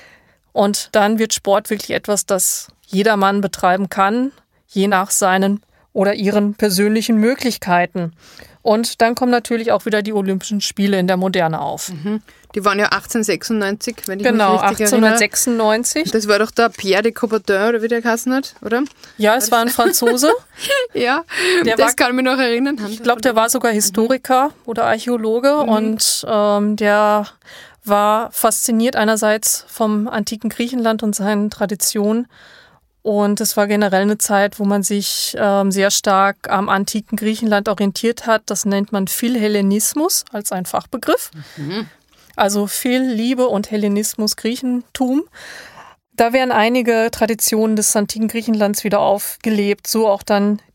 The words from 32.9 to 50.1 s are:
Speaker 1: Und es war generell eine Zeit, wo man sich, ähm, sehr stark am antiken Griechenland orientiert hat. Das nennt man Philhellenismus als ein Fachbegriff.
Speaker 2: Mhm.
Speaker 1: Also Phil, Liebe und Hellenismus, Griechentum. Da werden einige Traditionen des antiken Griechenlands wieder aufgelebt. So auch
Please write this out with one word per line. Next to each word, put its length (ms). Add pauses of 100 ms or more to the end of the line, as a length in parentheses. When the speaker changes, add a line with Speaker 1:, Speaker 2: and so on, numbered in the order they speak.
Speaker 1:
Und 400
es 160
war 100
generell 360
eine 140
Zeit, 400
wo 60
man 180
sich, 560
ähm, 320
sehr 220
stark 580
am 200
antiken 480
Griechenland 500
orientiert 580
hat. 200
Das 180
nennt 300
man 140
Philhellenismus 1200
als 220
ein 120
Fachbegriff. 640 (280)
Speaker 2:
Mhm. 300 (500)
Speaker 1:
Also 300
Phil, 360
Liebe 440
und 220
Hellenismus, 680
Griechentum. 840 (920)
Da 140
werden 200
einige 600
Traditionen 640
des 200
antiken 340
Griechenlands 560
wieder 160
aufgelebt. 840
So 220
auch 160